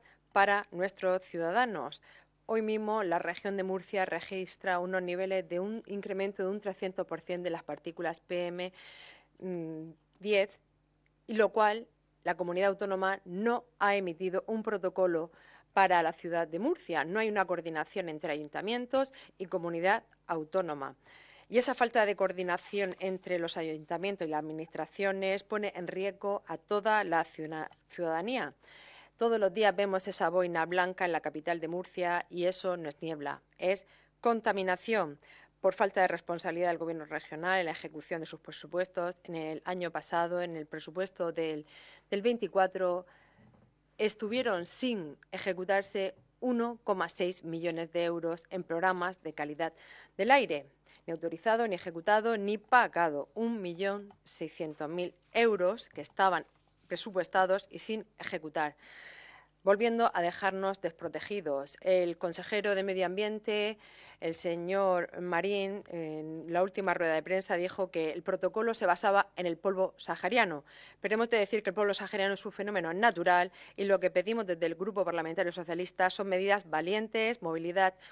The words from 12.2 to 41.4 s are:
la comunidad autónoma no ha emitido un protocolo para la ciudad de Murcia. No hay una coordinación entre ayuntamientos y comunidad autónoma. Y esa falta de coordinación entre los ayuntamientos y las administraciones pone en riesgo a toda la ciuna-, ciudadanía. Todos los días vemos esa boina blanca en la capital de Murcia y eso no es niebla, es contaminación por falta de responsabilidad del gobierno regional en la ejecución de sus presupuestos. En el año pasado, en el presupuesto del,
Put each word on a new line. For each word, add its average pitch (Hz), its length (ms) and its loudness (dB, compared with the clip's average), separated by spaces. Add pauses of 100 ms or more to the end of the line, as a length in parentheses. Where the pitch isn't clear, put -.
la 170 140 0
comunidad 180 340 2
autónoma 190 560 0
no 220 380 0 (140)
ha 202 180 4
emitido 185 500 -2
un 220 160 -2
protocolo 180 680 0 (440)
para 185 280 6
la 165 120 2
ciudad 170 340 -2
de 165 100 -4
Murcia. 196 460 0
No 180 140 -2
hay 220 100 2
una 208 160 2
coordinación 170 640 -4
entre 156 240 -4
ayuntamientos 240 800 -2 (240)
y 190 80 -8
comunidad 175 600 0 (220)
autónoma. 156 680 -4 (560)
Y 214 80 4
esa 247 160 2
falta 233 320 4
de 202 100 2
coordinación 185 840 -2
entre 185 400 -4
los 170 200 -4
ayuntamientos 165 680 -4
y 156 40 -4
las 151 80 0
administraciones 190 1080 -2
pone 208 320 -4
en 180 100 -8
riesgo 190 600 -4
a 160 100 -8
toda 208 480 2
la 165 200 2
ciuna-, 156 460 -8 (200)
ciudadanía. 170 640 -2 (640)
Todos 226 200 4
los 190 140 4
días 196 240 4
vemos 196 320 0
esa 185 220 0
boina 175 340 2
blanca 180 400 0
en 175 80 2
la 156 80 2
capital 156 400 -4
de 160 80 -4
Murcia 175 640 -2
y 175 160 0
eso 180 320 -2
no 160 100 -6
es - 140 -12
niebla, 147 400 -6 (160)
es 190 260 0 (380)
contaminación 196 960 2 (420)
por 190 120 4
falta 196 300 2
de 180 60 6
responsabilidad 170 600 -2
del 170 100 0
gobierno 165 280 -6
regional 160 520 -2
en 180 80 0
la 156 60 -4
ejecución 156 480 -8
de 156 60 -8
sus 160 140 -12
presupuestos. 175 840 -6
En 175 100 -10
el 156 300 -6
año 180 260 -4
pasado, 170 520 -2
en 170 140 -6
el 156 100 -8
presupuesto 170 640 -6
del, 156 320 -4 (460)